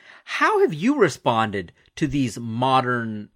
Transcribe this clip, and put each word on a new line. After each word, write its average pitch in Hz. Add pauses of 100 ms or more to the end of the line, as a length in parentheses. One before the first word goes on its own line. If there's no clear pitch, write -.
(240)
How 381
have 285
you 220
responded 113 (260)
to 160
these 127
modern 120